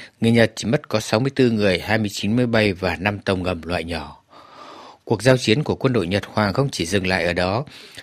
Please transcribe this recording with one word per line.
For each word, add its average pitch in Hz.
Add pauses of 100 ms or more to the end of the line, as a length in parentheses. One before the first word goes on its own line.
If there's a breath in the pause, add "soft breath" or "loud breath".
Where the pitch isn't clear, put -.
(220 loud breath)
người 113
Nhật 113
chỉ -
mất 143
có 110
sáu 110
mươi 135
tư 123
người, 101
hai 104
mươi 107
chín 101
máy 127
bay 110
và 87
năm 98
tàu 98
ngầm 90
loại 82
nhỏ. 82 (800 loud breath)
Cuộc 104
giao 131
chiến 123
của 92
quân 127
đội 95
Nhật 95
Hoàng 104
không 139
chỉ 85
dừng 92
lại 92
ở 87
đó. 95 (380 loud breath)